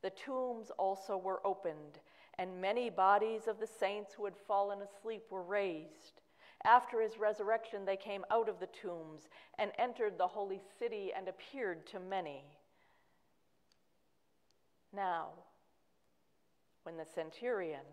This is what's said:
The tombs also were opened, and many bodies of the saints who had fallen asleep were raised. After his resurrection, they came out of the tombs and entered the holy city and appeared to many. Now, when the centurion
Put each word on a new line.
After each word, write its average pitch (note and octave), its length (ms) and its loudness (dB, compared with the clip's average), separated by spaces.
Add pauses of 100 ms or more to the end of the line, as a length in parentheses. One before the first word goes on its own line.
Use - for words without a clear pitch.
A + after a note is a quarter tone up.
The F#3+ 100 -2
tombs B3 600 -4
also G3 460 -2
were F#3 280 -2
opened, D#3 540 -4 (360)
and F#3 260 -4
many A3+ 300 0
bodies G#3+ 560 6
of G#3+ 100 -2
the G#3+ 100 -4
saints G3+ 460 -2
who G#3 120 -6
had G3 120 -6
fallen G3+ 440 2
asleep G#3+ 500 -10
were F#3+ 120 -6
raised. F3 800 -2 (420)
After A#3+ 380 8
his A3 160 0
resurrection, G#3+ 680 0
they G3 120 2
came G3 320 -6
out A3+ 180 6
of F#3 120 -4
the F3+ 80 -4
tombs D#3+ 600 -8 (280)
and G#3 200 0
entered A3+ 440 0
the F3+ 80 6
holy G3 320 -2
city G#3+ 520 -6
and F#3 160 -4
appeared F#3 600 -6
to G3+ 120 -10
many. D#3 600 -6 (2250)
Now, F3+ 420 0 (1500)
when E3 140 -12
the D#3+ 80 -8
centurion E3 880 -4